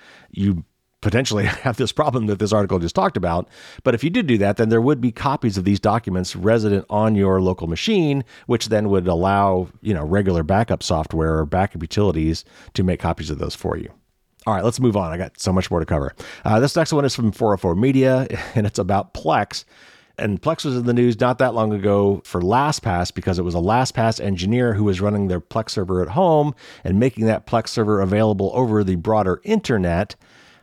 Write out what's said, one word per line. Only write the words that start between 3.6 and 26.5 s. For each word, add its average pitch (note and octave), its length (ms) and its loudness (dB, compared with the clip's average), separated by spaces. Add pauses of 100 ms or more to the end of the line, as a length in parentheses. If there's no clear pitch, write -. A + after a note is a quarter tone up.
But B2+ 100 2
if A#2 100 -2
you D#3 60 0
did G3 180 0
do A#2+ 120 4
that, G2+ 180 2
then A2 120 2
there A2+ 120 4
would C3+ 180 2
be A#2+ 120 0
copies B2 460 -2
of F#2 60 0
these G2 160 2
documents F#2 560 -2
resident G2+ 540 2
on G#2+ 260 2
your F#2+ 260 4
local F2+ 260 -2
machine, C#3+ 560 0 (240)
which A#2 220 -2
then G#2+ 200 2
would F#2 180 2
allow, F#2 600 2 (140)
you G#2+ 120 -2
know, D2+ 100 -2
regular F2+ 400 0
backup F#2+ 380 0
software D#2+ 560 0
or D#2 80 0
backup E2+ 360 -2
utilities E2 640 0 (300)
to G2 100 0
make F2+ 160 0
copies D#2+ 300 -4
of D2+ 80 -6
those D2+ 180 -6
for - 220 -6
you. - 120 -12 (580)
All A2 60 0
right, F#2 100 -2
let's A#2+ 160 -2
move A#2+ 160 2
on. F2+ 160 -2
I E2 60 -6
got F2 220 -10
so F#2+ 120 -2
much F#2 200 0
more E2+ 80 0
to D#2+ 80 -2
cover. C#2+ 260 -2 (300)
Uh, A2 160 2
this C#3 160 0
next D#3+ 180 0
one C#3+ 100 2
is C3 120 0
from A2+ 160 0
four G#2+ 220 0
oh F#2+ 40 0
four F2 180 -2
Media, C3 520 2 (140)
<laughs> - 140 -12
and G#2 120 0
it's - 120 -4
about F#2+ 340 -2
Plex. - 520 -2 (520)
And G#2 240 -4
Plex D#3+ 220 -2
was C3 140 -2
in A#2+ 80 -2
the A#2+ 80 2
news A#2+ 260 2
not B2 200 2
that B2+ 160 2
long A2 180 0
ago G2+ 500 2
for - 180 -4
LastPass G#2 720 0
because F#2 240 -4
it F2+ 60 0
was E2+ 120 -2
a F2 40 0
LastPass A2+ 640 0
engineer G#2 500 0
who G#2 120 0
was F#2+ 160 0
running G2+ 260 0
their F2+ 140 -2
Plex - 300 -6
server F#2 300 -2
at E2+ 80 -4
home D3+ 460 2 (300)